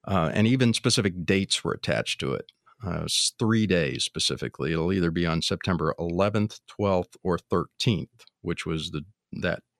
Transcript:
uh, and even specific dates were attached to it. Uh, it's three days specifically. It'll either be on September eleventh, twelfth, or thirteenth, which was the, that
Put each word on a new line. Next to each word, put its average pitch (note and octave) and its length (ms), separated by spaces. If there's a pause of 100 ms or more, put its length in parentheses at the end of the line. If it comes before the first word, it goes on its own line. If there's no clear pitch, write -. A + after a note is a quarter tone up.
uh, E2+ 260
and G#2 140
even B2 260
specific F#2+ 540
dates G2 360
were - 120
attached - 460
to C2+ 120
it. - 180 (320)
Uh, E2 220
it's - 340
three A2 280
days E2 360
specifically. C2+ 720
It'll E2 220
either F2 160
be E2+ 160
on D#2+ 160
September E2 560
eleventh, G2+ 680
twelfth, F#2+ 560
or F2 140
thirteenth, - 880 (160)
which - 240
was E2 280
the, D2+ 120 (280)
that - 300 (180)